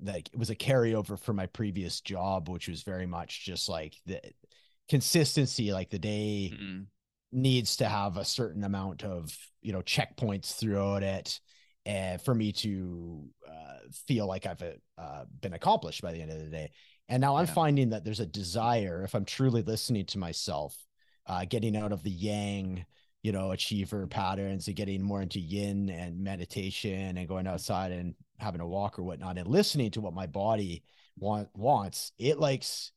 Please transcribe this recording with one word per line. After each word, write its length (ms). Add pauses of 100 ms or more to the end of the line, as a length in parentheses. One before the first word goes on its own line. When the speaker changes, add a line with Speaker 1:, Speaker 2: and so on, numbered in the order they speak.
Speaker 1:
like, 320
it 60
was 120
a 60
carryover 640
from 180
my 100
previous 540
job, 480
which 180
was 160
very 240
much 380
just, 240
like, 260 (120)
the 140 (680)
consistency, 840
like, 180
the 80
day 560
Speaker 2:
Mm-hmm. 280 (500)
Speaker 1:
needs 440
to 120
have 280
a 80
certain 400
amount 400
of, 320 (260)
you 100
know, 100
checkpoints 760
throughout 460
it, 380 (460)
and 340
for 140
me 180
to, 760 (220)
uh, 300 (280)
feel 200
like 180
I've, 180 (360)
uh, 260 (160)
been 140
accomplished 480
by 100
the 80
end 100
of 80
the 120
day. 200 (380)
And 140
now 140
I'm 100
Speaker 2:
Yeah. 80
Speaker 1:
finding 360
that 140
there's 160
a 60
desire, 760
if 100
I'm 100
truly 380
listening 440
to 120
myself, 580 (500)
uh, 200
getting 320
out 140
of 100
the 80
yang, 760 (380)
you 100
know, 200
achiever 540
patterns 640
and 80
getting 260
more 200
into 180
yin 500
and 300
meditation 960
and 100
going 180
outside 460
and 220 (240)
having 220
a 60
walk 320
or 40
whatnot 360
and 100
listening 420
to 100
what 140
my 120
body 580 (340)
want, 380
wants, 640
it 200
likes, 580